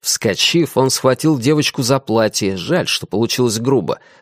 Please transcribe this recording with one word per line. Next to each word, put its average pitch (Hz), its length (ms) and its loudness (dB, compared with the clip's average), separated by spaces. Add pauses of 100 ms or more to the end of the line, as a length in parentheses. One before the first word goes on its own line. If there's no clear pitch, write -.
Вскочив, - 760 0
он 123 120 4
схватил 131 480 2
девочку 143 460 0
за 131 160 2
платье, 107 580 0
жаль, 131 300 -2
что - 180 -4
получилось 113 540 0
грубо, 117 400 0 (220)